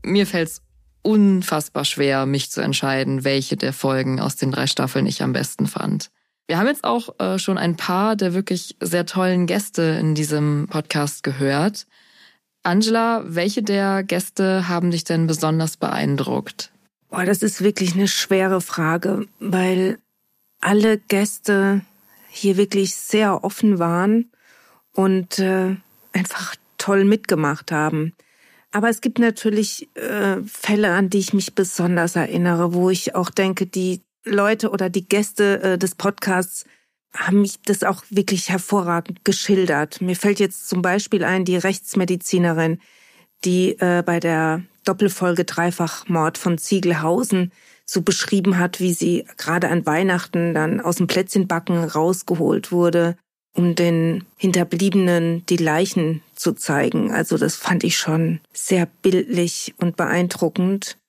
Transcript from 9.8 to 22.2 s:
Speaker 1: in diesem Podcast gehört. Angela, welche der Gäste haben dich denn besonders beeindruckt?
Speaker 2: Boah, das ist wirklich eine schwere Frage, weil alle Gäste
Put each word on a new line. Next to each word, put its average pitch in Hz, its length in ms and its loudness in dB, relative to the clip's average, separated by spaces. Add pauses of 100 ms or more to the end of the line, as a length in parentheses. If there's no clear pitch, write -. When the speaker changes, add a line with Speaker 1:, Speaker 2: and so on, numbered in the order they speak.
Speaker 1:
in 156 320 2
diesem 147 540 0
Podcast 147 540 -4
gehört. 139 640 -2 (760)
Angela, 220 600 2
welche 180 360 -2
der 196 400 0
Gäste 190 640 -2
haben 175 240 0
dich 170 140 -2
denn 165 220 0
besonders 160 500 0
beeindruckt? 139 960 -4 (380)
Speaker 2:
Boah, 180 140 -4
das 202 180 0
ist 202 200 -2
wirklich 190 320 0
eine 196 140 2
schwere 190 520 0
Frage, 170 680 -2 (120)
weil 185 600 0 (600)
alle 208 380 4
Gäste 196 840 0 (460)